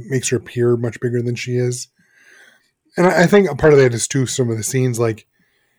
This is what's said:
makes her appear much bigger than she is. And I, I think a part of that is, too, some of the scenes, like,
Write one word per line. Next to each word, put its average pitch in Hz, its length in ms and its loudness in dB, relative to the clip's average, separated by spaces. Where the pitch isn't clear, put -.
makes 131 200 -4
her 127 60 -2
appear 120 400 -2
much 117 240 -6
bigger 120 220 -4
than 120 140 -4
she 123 200 -6
is. 123 320 -4
And 175 80 4
I, 185 160 2
I 170 40 4
think 196 240 4
a 147 40 -6
part 156 180 4
of 143 60 8
that 127 160 4
is, 110 120 -6
too, 135 200 -2
some 120 240 -2
of 113 80 -4
the 107 40 -8
scenes, 127 360 -2
like, 113 280 -2